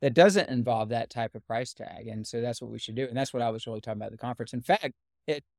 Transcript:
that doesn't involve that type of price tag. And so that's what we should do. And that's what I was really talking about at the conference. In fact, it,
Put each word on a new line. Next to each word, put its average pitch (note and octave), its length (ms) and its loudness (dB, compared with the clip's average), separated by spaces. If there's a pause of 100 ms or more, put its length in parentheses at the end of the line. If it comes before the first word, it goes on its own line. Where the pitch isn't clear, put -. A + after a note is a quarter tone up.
that C3 140 2
doesn't F#3+ 340 8
involve A#2 400 0
that A#2 220 -2
type A2+ 240 -6
of A2 120 -14
price A#2+ 280 -4
tag. A2+ 320 -14
And A2 200 -8
so A#2 140 -4
that's A#2+ 220 -4
what A2+ 80 -12
we A2+ 80 -10
should A2+ 160 -10
do. B2+ 120 -2
And A#2+ 100 -8
that's C3+ 180 -2
what B2 80 -2
I A#2 80 2
was A2+ 160 -8
really A2 160 -8
talking A2 160 -6
about G#2+ 80 -6
at G#2+ 60 -10
the A2+ 60 -16
conference. A#2+ 360 -6
In B2 80 -4
fact, E3+ 300 2 (340)
it, D3 180 -2 (140)